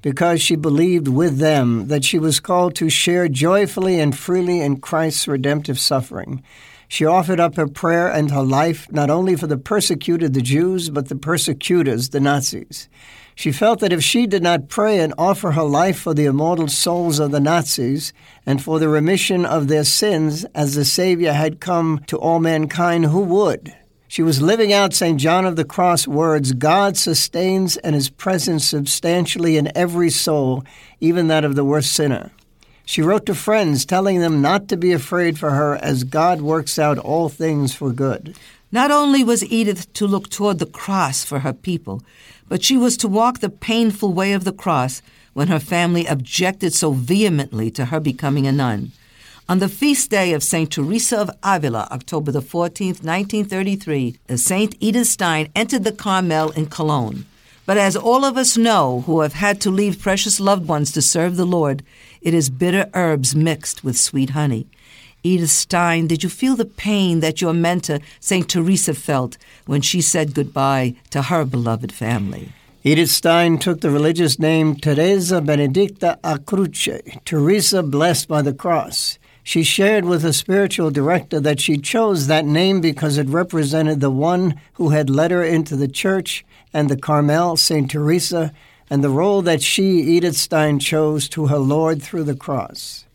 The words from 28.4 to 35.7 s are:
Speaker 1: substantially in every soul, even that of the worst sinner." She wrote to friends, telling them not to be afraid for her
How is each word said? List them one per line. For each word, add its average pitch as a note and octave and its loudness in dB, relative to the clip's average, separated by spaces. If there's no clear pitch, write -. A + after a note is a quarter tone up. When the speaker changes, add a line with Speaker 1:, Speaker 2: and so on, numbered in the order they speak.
Speaker 1:
substantially E3 0
in D3 0
every E3+ 2
soul, C3+ 0
even E3+ 2
that D#3 2
of C#3+ 0
the C#3+ 2
worst C#3+ 0
sinner." C#3+ -2
She - -4
wrote G3+ 2
to G3 -2
friends, E3+ 0
telling F#3+ 0
them D#3+ 2
not G3 0
to G3 -2
be F3+ 2
afraid E3 -2
for D3+ -2
her C#3+ 0